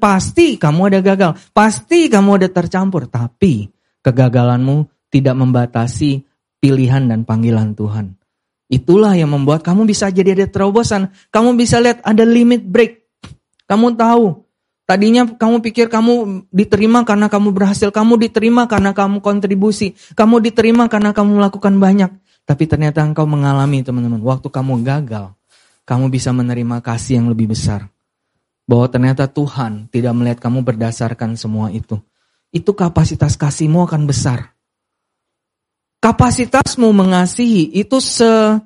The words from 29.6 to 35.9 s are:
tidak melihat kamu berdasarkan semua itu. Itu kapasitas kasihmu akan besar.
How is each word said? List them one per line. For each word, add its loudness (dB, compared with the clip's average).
tidak -4
melihat -2
kamu -2
berdasarkan -6
semua -6
itu. -8
Itu -2
kapasitas -2
kasihmu 0
akan -4
besar. -4